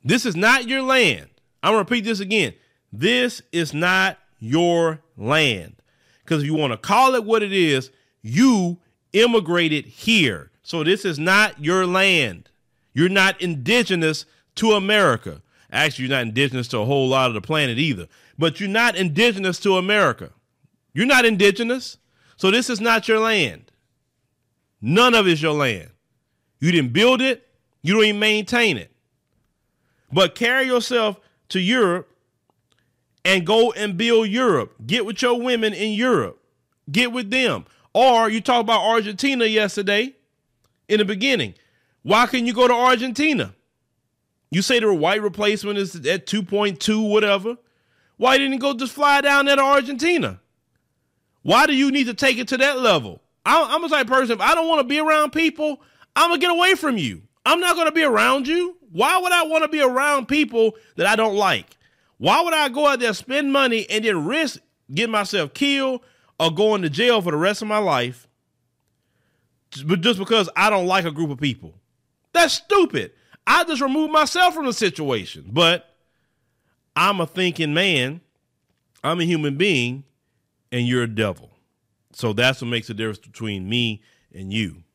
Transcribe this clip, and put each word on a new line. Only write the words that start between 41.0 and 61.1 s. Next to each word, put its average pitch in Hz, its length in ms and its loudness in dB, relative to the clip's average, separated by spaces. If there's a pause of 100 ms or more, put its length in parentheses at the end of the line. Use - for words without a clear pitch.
beginning. 196 500 -2 (480)
Why 220 240 2
couldn't 240 180 -2
you 240 80 -4
go 247 140 4
to 247 60 4
Argentina? 247 840 0 (960)
You 170 100 0
say 240 180 2
the 214 140 2
white 180 280 0
replacement 208 580 -2
is 196 160 -6 (100)
at 175 220 -2
two 208 160 -4
point 202 360 -2
two, 220 220 0
whatever. 214 560 0 (600)
Why 254 200 4
didn't 277 160 0
you 269 60 -4
go 277 140 -2
just 247 200 -8
fly 285 280 2
down 277 240 2
there 277 100 4
to 277 60 2
Argentina? 269 800 0 (1000)
Why 247 240 4
do 302 100 0
you 269 160 2
need 277 140 0
to 240 80 -8
take 262 240 0
it 240 120 -8
to 262 80 -2
that 262 220 0
level? 160 420 0 (240)
I, 294 240 4
I'm 302 120 0
the 339 80 -6
type 277 160 0
of 214 60 -6
person, 262 220 2
if 202 80 -4
I 254 140 4
don't 330 120 0
wanna 320 160 2
be 277 160 -2
around 311 320 2
people, 302 500 -2 (340)
I'ma 339 220 2
get 349 140 0
away 359 240 2
from 277 220 -2
you. 110 260 -6 (220)
I'm 311 140 2
not 349 160 0
gonna 330 160 0
be 320 120 0
around 247 440 2
you. 349 300 -4 (140)
Why 254 260 2
would 359 140 0
I 349 120 2
wanna 320 240 0
be 311 140 -2
around 269 460 0
people 226 480 0 (200)
that 170 120 -2
I 214 80 2